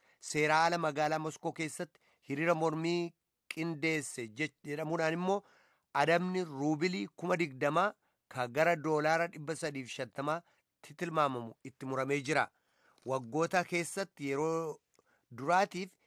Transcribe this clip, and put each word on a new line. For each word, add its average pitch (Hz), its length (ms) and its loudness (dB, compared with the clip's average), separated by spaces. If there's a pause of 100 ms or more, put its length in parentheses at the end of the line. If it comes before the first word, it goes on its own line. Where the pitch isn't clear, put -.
(200)
seera 151 440 4
ala 170 140 4
magaalaa 156 420 0
Moskoo 156 320 -6
keessatti 160 480 -8 (300)
hiriira 160 260 2
mormii 165 580 0 (360)
qindeesse 156 800 -4
jech-, 123 360 -6
jedhamuudhaan 160 500 -2
immoo 185 300 0 (520)
adabni 175 500 4
ruubilii 156 640 0
kuma 180 300 -2
digdamaa 156 560 2 (380)
ka 127 160 -2
gara 156 280 4
doolaara 156 520 2
dhibba 156 280 -8
sadiif 143 360 -6
shantamaa 131 500 -4 (420)
ti - 100 -20
tilmaamamu 143 680 0
itti - 240 -14
muramee 135 360 -2
jira. 139 200 2 (640)
Waggoota 135 580 0
keessatti 170 680 -4
yeroo 156 500 -2 (520)
duraatiif 175 580 0 (180)